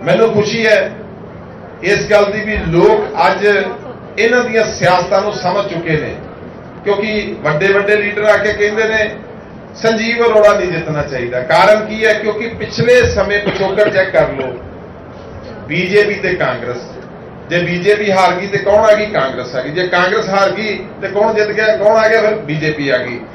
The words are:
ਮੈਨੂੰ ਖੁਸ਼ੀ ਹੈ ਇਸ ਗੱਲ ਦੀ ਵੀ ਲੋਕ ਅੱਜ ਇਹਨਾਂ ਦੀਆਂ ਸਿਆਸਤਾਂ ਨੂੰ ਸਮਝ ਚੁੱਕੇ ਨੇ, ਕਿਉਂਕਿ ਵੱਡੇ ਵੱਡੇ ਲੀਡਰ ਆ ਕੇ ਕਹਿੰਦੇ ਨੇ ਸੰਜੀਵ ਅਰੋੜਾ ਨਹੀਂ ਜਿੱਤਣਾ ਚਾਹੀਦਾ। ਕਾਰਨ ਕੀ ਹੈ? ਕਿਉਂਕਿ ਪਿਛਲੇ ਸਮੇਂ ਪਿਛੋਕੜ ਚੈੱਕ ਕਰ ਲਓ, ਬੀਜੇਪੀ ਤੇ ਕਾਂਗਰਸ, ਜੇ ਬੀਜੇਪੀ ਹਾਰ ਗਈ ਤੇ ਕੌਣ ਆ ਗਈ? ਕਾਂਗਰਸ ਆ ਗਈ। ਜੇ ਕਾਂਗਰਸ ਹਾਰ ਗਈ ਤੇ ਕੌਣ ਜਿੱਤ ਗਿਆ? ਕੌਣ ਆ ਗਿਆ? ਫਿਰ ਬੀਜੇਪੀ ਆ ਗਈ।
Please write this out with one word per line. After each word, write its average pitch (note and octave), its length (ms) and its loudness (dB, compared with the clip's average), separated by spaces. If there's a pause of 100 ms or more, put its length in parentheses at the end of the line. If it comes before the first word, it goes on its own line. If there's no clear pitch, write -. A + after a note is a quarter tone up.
ਮੈਨੂੰ A3 280 4
ਖੁਸ਼ੀ G#3+ 340 0
ਹੈ G#3+ 240 4 (920)
ਇਸ G3 280 0
ਗੱਲ G3+ 140 6
ਦੀ G#3 160 -2
ਵੀ G#3 160 -4 (120)
ਲੋਕ G#3 360 4 (220)
ਅੱਜ F#3+ 200 2 (720)
ਇਹਨਾਂ A#3+ 260 2
ਦੀਆਂ A3 200 2
ਸਿਆਸਤਾਂ F3+ 580 2
ਨੂੰ G#3 100 -2
ਸਮਝ F#3+ 340 -2
ਚੁੱਕੇ E3 300 -2
ਨੇ, B2+ 180 -4 (720)
ਕਿਉਂਕਿ G#3 580 -2
ਵੱਡੇ D3+ 300 0
ਵੱਡੇ G3+ 240 2
ਲੀਡਰ G#3 260 -2
ਆ G#3+ 140 4
ਕੇ G#3 160 0
ਕਹਿੰਦੇ G#3 360 0
ਨੇ G#3+ 220 0 (640)
ਸੰਜੀਵ A3+ 520 0
ਅਰੋੜਾ G#3 320 6
ਨਹੀਂ F3+ 140 -2
ਜਿੱਤਣਾ D3+ 300 -4
ਚਾਹੀਦਾ। B2 380 -4
ਕਾਰਨ F#3+ 460 4
ਕੀ G#3+ 200 -6
ਹੈ? G#3+ 60 4
ਕਿਉਂਕਿ G#3+ 360 -2
ਪਿਛਲੇ A#3 540 2
ਸਮੇਂ G3+ 360 0
ਪਿਛੋਕੜ F#3+ 500 0
ਚੈੱਕ F#3+ 220 0
ਕਰ D3+ 180 2
ਲਓ, C3 240 -6 (1160)
ਬੀਜੇਪੀ G3 460 2
ਤੇ F#3 200 -2
ਕਾਂਗਰਸ, B2 480 -4 (680)
ਜੇ E3+ 80 0
ਬੀਜੇਪੀ F#3+ 540 2
ਹਾਰ F3+ 280 4
ਗਈ G3+ 60 -6
ਤੇ G3 120 -2
ਕੌਣ G#3 260 4
ਆ G#3+ 80 6
ਗਈ? G#3 140 2
ਕਾਂਗਰਸ C3 500 -4
ਆ B2+ 60 -4
ਗਈ। C#3+ 80 -6
ਜੇ F3+ 160 -2
ਕਾਂਗਰਸ F#3 420 0
ਹਾਰ G3 220 2
ਗਈ G3+ 280 -4 (240)
ਤੇ F#3+ 60 -6
ਕੌਣ G#3 260 0
ਜਿੱਤ G#3 140 2
ਗਿਆ? G#3+ 280 0
ਕੌਣ G#3 200 4
ਆ A3 120 4
ਗਿਆ? A3 120 4
ਫਿਰ G#3 140 2
ਬੀਜੇਪੀ D3 540 -2
ਆ B2+ 100 2
ਗਈ। A#2+ 220 -6 (140)